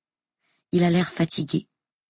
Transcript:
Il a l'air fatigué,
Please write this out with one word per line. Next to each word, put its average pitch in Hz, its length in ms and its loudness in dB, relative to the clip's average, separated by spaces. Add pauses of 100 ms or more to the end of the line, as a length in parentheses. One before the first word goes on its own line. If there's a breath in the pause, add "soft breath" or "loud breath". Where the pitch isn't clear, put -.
(720)
Il 175 140 4
a 175 40 4
l'air 170 200 2
fatigué, - 580 -4 (420)